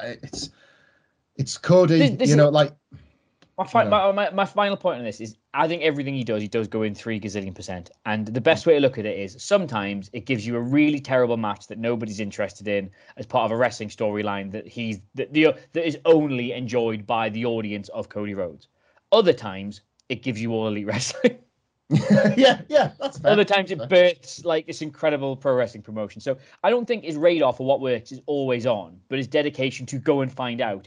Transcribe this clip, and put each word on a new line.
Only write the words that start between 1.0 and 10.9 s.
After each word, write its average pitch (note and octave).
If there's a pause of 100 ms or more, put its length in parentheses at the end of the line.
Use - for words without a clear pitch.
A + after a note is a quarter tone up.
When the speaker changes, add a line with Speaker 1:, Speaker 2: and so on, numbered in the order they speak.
Speaker 1:
it's -
Cody, E3
Speaker 2:
This, C#4
this F#3+
Speaker 1:
you -
Speaker 2:
is D3
Speaker 1:
know, D3
like, D3 (840)
Speaker 2:
my, F#3+
fi-, A3+
Speaker 1:
you G#3
know. G3
Speaker 2:
my, - (140)
my, -
my F#3+
final G3+
point D3+
on A#2+
this G#2+
is A2 (160)
I C#3+
think D#3+
everything C#3+
he C3
does, A2
he G#2
does G#2+
go A2
in G#2
three A2+
gazillion F#2+
percent. F#2 (160)
And G#2+
the A2+
best D#3+
way E3
to C#3+
look C3
at G#2
it F#2+
is G2
sometimes G#2
it B2
gives A2+
you A#2+
a A#2
really C#3+